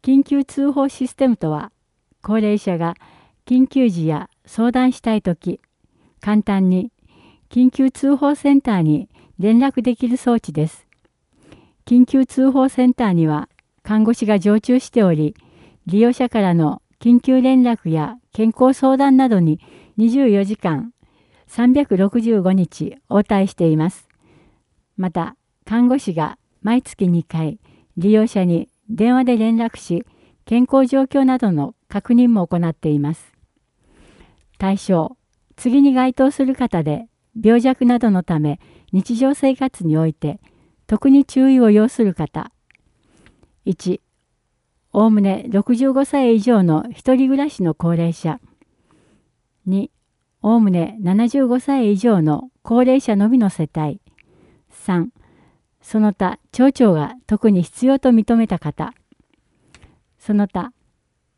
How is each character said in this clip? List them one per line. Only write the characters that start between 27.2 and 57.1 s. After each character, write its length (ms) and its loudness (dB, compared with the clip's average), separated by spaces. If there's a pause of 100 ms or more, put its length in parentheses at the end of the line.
回、 380 -8 (360)
利 160 0
用 140 2
者 180 -2
に 240 -2 (220)
電 240 0
話 80 2
で 140 0
連 200 0
絡 220 -6
し、 260 -8 (400)
健 240 0
康 180 2
状 160 0
況 200 -2
な 160 0
ど 140 0
の 240 -4 (100)
確 280 -4
認 160 4
も 180 0
行 80 -4
っ 180 -2
て 140 -6
い 100 0
ま 160 -4
す。 180 -20 (1300)
対 180 -2
象、 400 -2 (380)
次 280 2
に 120 4
該 200 0
当 180 2
す 120 -2
る 120 -2
方 260 -2
で、 240 -4 (340)
病 200 4
弱 260 0
な 140 2
ど 100 0
の 140 0
た 160 -2
め、 180 -2 (320)
日 240 -2
常 200 0
生 200 0
活 320 -6
に 100 0
お 80 0
い 80 -2
て、 280 -8 (460)
特 240 0
に 140 6
注 260 2
意 80 4
を 120 4
要 180 4
す 160 -2
る 100 -2
方。 380 -10 (1120)
一、 360 -6 (920)
お 140 2
お 40 4
む 100 2
ね 280 -2
六 260 -2
十 160 0
五 140 0
歳 320 0
以 40 0
上 220 2
の 300 0
一 220 -2
人 140 2
暮 80 0
ら 140 -4
し 140 -8
の 100 -2
高 200 -4
齢 180 -2
者。 260 -8 (1300)
二、 240 -4 (520)
お 140 2
お 40 4
む 100 2
ね 300 -2
七 260 0
十 200 0
五 120 0
歳 340 -2
以 40 0
上 260 2
の 280 -2 (120)
高 220 0
齢 160 2
者 160 -4
の 120 2
み 80 2
の 140 2
世 260 -6
帯。 240 -6 (680)
三、 420 -4 (720)
そ 160 -6
の 140 2
他、 260 -6 (140)
町 180 2
長 220 2
が 240 -4 (100)